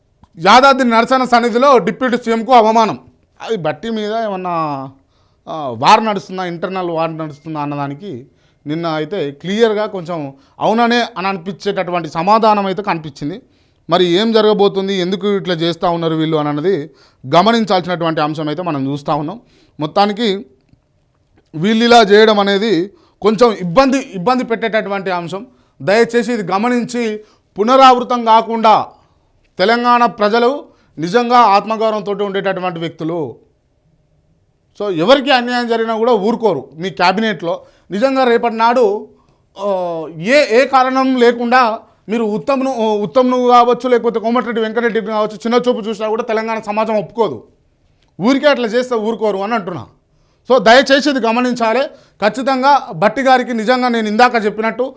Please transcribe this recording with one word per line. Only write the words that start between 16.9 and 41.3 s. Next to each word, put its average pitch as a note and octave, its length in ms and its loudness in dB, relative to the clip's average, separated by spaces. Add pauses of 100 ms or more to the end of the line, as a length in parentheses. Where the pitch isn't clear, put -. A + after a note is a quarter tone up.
గమనించాల్సినటువంటి F3+ 840 0
అంశం D3+ 260 -4
అయితే D3+ 140 -6
మనం C#3+ 260 -4
చూస్తూ C#3+ 280 -4
ఉన్నాం. D#3 260 -8 (380)
మొత్తానికి G3+ 640 -2 (1080)
వీళ్ళు A3 300 0
ఇలా A#3 160 8
చేయడం G#3+ 380 6
అనేది G3 540 0 (280)
కొంచెం A3 300 4
ఇబ్బంది, A3 460 2
ఇబ్బంది B3 460 -2
పెట్టేటటువంటి G3+ 680 -4
అంశం. F3 360 -6 (340)
దయచేసి A#3 520 2
ఇది G3 180 -4
గమనించి A3+ 680 -2 (400)
పునరావృతం B3 640 4
కాకుండా A3 600 4 (760)
తెలంగాణ A#3+ 460 2
ప్రజలు A#3 600 0 (340)
నిజంగా A#3 380 0
ఆత్మగౌరవంతో G#3 880 0
ఉండేటటువంటి F#3 540 -4
వ్యక్తులు. D#3+ 560 -8 (1500)
So, G3+ 100 -4
ఎవరికి A#3 400 2
అన్యాయం A#3+ 360 -2
జరిగినా A3+ 300 -2
కూడా A3+ 140 0
ఊరుకోరు. G#3 640 -2
మీ E3+ 140 -8
క్యాబినెట్లో F#3 720 -2 (300)
నిజంగా C4 320 0
రేపటి A#3 320 0
నాడు, A3+ 520 0 (520)
ఆ, G3+ 80 -6 (500)
ఏ, A#3 440 4
ఏ C#4 40 4
కారణం C4 500 2
లేకుండా A#3+ 640 2 (300)